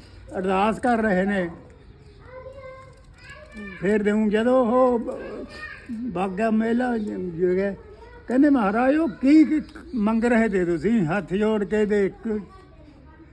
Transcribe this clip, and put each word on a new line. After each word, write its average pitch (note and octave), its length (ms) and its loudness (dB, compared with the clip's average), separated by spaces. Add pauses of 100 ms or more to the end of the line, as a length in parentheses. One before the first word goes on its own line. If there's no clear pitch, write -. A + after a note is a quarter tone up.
(380)
ਅਰਦਾਸ F#3+ 400 0
ਕਰ A#3+ 200 2
ਰਹੇ G3 260 2
ਨੇ, G3 260 -2 (2250)
ਫਿਰ G#3 220 2
ਦੇਊਂ।" G#3+ 280 2
ਜਦੋਂ A#3+ 360 2
ਉਹ B3 320 2 (1120)
ਵਗ F#3 180 -4
ਗਿਆ A3 200 -2
ਮਹਿਲਾ A#3 480 0
ਜ-, F#3+ 380 -6
ਜਗ੍ਹਾ, F#3 360 0 (560)
ਕਹਿੰਦੇ, C#4 220 4
"ਮਹਾਰਾਜ B3 460 2
ਉਹ D#4+ 120 0
ਕੀ, C#4+ 360 6
ਕੀ C#4 160 0 (340)
ਮੰਗ A3 300 0
ਰਹੇ A3+ 240 4
ਤੇ F#3 160 0
ਤੁਸੀਂ F3 380 0
ਹੱਥ E3 320 -2
ਜੋੜ G#3+ 300 0
ਕੇ G#3+ 220 0
ਦੇ G3+ 200 2
ਇੱਕ?" G#3+ 340 -6 (920)